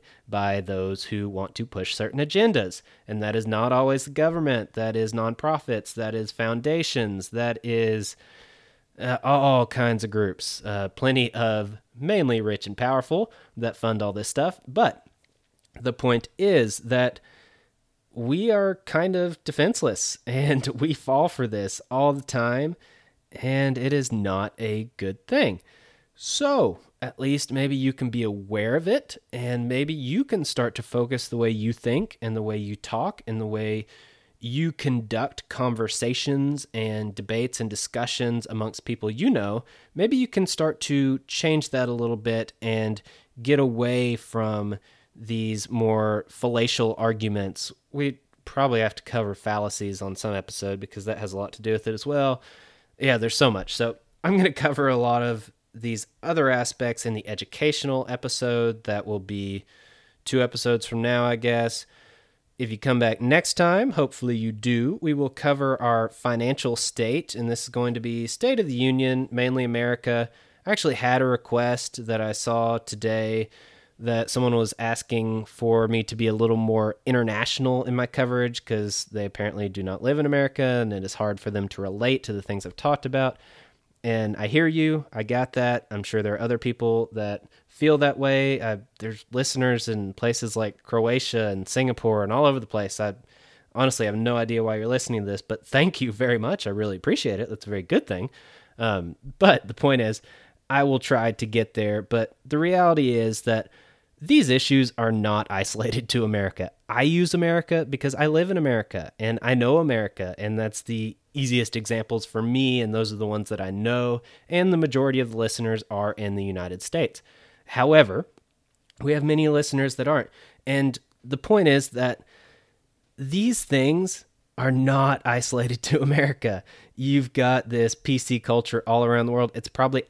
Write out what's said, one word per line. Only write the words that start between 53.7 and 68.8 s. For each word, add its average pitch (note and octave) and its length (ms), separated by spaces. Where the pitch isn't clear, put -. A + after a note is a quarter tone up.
So A#2 220
I'm F#3 140
gonna F#3 160
cover C#3+ 360
a B2+ 80
lot A#2+ 260
of A#2 300
these A2+ 320
other D#3+ 280
aspects B2 540
in A2+ 100
the G#2+ 120
educational C3 840
episode A#2+ 760
that G#2 220
will G#2 140
be G2 440
two B2+ 180
episodes A#2+ 440
from A#2 160
now, A#2+ 220
I A#2+ 120
guess. A#2 500
If A#2+ 140
you G#2+ 80
come B2 220
back A2+ 200
next C#3+ 340
time, F#3 360
hopefully B2+ 460
you A2+ 160
do, A#2+ 500
we D#3 100
will C#3+ 160
cover C#3 540
our A2+ 260
financial A#2+ 680
state, A#2+ 580
and A#2 160
this A#2 140
is - 40
going B2 260
to A#2 60
be A#2 280
State B3 320
of F3+ 80
the C3 60
Union, C3 580